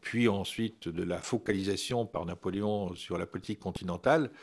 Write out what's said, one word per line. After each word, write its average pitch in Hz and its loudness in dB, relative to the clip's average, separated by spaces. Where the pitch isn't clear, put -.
puis 120 4
ensuite 107 0
de 85 -2
la 90 0
focalisation 104 0
par 87 -4
Napoléon 95 -2
sur 87 -4
la 87 -2
politique 101 -6
continentale, 98 2